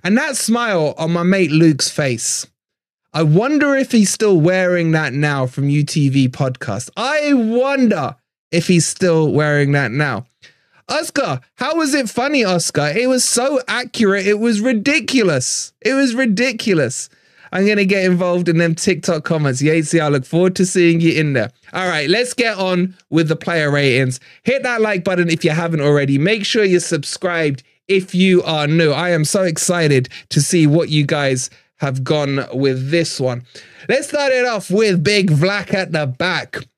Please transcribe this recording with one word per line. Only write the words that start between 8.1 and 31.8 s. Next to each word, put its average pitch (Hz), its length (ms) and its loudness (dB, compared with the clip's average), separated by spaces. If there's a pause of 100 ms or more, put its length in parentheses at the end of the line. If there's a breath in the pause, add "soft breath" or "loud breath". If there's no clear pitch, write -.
if 165 180 -2
he's 175 180 4
still 160 480 0
wearing 143 400 2
that 139 180 0
now. 127 340 -4 (640 soft breath)
Oscar, 247 540 -4 (140 soft breath)
how 294 200 -4
was 311 180 0
it 269 160 0
funny, 262 360 0
Oscar? 156 500 -2
It 247 140 0
was 254 160 0
so 262 420 0
accurate. 202 580 0
It 208 140 2
was 220 220 0
ridiculous. 220 1200 0
It 254 140 0
was 269 200 2
ridiculous. 220 960 0 (420 soft breath)
I'm 190 140 0
gonna 208 180 2
get 190 220 0
involved 180 420 0
in 165 120 2
them 170 160 2
TikTok 165 480 -2
comments. 147 360 -2
Yatesy, 156 400 2
I 151 100 0
look 143 140 0
forward 185 340 0
to 185 100 2
seeing 170 340 2
you 160 120 2
in 151 200 0
there. 113 160 0 (240 soft breath)
All 185 140 -4
right, 151 200 -2
let's 240 280 0
get 220 240 -2
on 185 360 0 (140)
with 160 180 2
the 156 80 0
player 156 360 -2
ratings. 135 480 2 (240 loud breath)
Hit 262 180 0
that 240 200 -2
like 202 220 -2
button 175 280 0
if 160 120 -2
you 165 60 2
haven't 165 320 -2
already. 139 380 2
Make 202 260 0
sure 220 180 0
you're 180 160 2
subscribed 160 840 -4 (240)
if 190 260 -2
you 185 300 4
are 151 240 -2
new. 160 240 2
I 165 180 -2
am 160 160 0
so 196 160 0
excited 160 680 0 (200 loud breath)
to 151 120 0
see 160 260 2
what 156 220 2
you 151 180 0
guys 139 420 -2 (280 soft breath)
have 135 260 -4